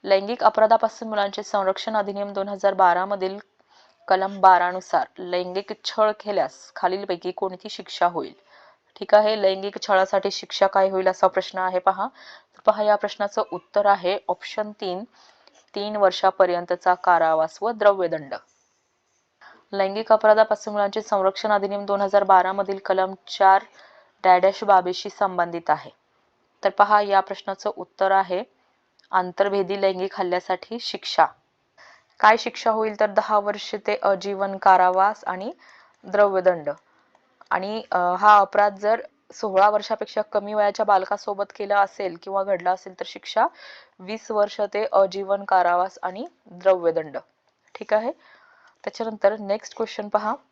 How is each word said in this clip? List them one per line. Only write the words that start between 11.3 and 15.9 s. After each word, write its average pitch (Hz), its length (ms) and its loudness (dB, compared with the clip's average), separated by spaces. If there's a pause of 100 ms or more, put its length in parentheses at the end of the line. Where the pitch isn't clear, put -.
आहे 185 200 -2
पहा. 190 280 -2 (480)
तर - 100 -20
पहा 214 180 2
या 208 140 2
प्रश्नाचं 208 460 -6 (100)
उत्तर 202 340 -2
आहे 196 320 0 (100)
ऑप्शन 214 440 -8
तीन, 196 320 -8 (680)
तीन 208 220 -6